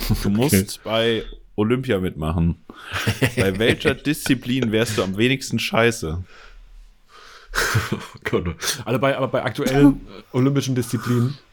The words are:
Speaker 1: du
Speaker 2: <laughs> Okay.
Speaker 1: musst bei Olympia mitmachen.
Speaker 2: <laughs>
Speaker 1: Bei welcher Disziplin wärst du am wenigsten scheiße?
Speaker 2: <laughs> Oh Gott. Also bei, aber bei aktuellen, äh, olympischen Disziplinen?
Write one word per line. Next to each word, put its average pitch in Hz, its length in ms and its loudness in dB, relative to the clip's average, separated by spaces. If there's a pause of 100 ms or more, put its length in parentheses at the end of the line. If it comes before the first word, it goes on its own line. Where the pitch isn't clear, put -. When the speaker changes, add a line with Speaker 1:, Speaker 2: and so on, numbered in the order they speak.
Speaker 1:
du - 60 0
Speaker 2:
<laughs> - 0 -
Okay. - 160 -2
Speaker 1:
musst 104 540 2
bei 113 420 0 (300)
Olympia 117 440 0
mitmachen. 85 640 0 (360)
Speaker 2:
<laughs> - 360 -2
Speaker 1:
Bei 98 240 2
welcher 135 360 2
Disziplin 127 760 0
wärst 110 260 2
du 101 60 0
am 95 140 -4
wenigsten 123 420 0
scheiße? 98 680 0
Speaker 2:
<laughs> - 40 -20 (1600)
Oh - 60 -4 (280)
Gott. 85 300 -2 (280)
Also 123 160 -2
bei, 135 180 0
aber 131 120 -4
bei - 140 -2
aktuellen, 139 640 4
äh, - 280 -18
olympischen 135 400 2
Disziplinen? 120 600 -2 (160)